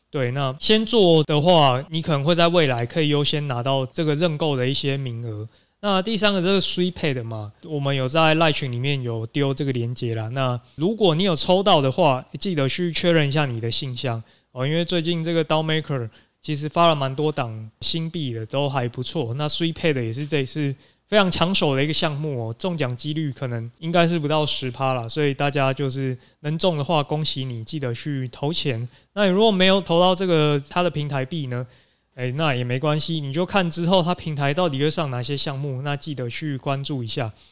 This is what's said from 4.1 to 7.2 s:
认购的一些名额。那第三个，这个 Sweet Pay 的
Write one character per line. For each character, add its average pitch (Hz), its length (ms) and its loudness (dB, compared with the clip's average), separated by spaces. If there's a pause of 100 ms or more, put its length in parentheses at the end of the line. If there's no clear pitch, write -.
认 156 220 0
购 151 180 0
的 127 100 0
一 135 80 0
些 139 220 -2
名 120 300 -6
额。 107 200 -8 (360)
那 196 200 2
第 220 140 -2
三 202 160 2
个， 190 100 2
这 170 60 2
个 196 140 4
Sweet 180 320 0
Pay 151 200 -2
的 123 100 -6